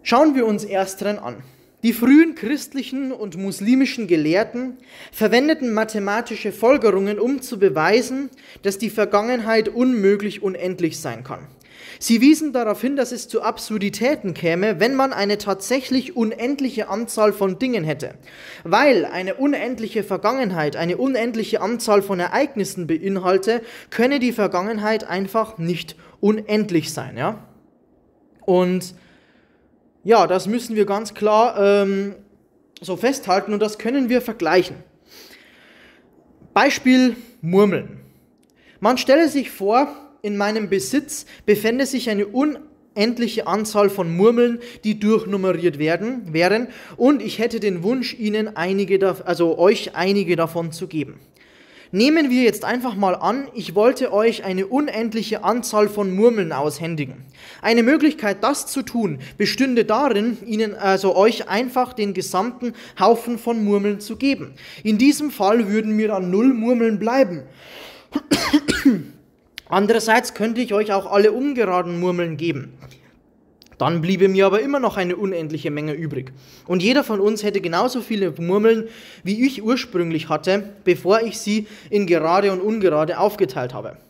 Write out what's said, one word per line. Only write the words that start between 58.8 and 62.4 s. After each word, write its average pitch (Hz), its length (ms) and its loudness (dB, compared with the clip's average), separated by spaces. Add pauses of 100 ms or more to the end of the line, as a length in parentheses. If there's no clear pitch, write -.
tun, 202 340 -4 (200)
bestünde 240 480 2
darin, 220 600 0
Ihnen, 214 300 -2
also 190 400 2
euch 208 340 4
einfach 247 440 -2
den 202 200 -4
gesamten 226 600 -4 (260)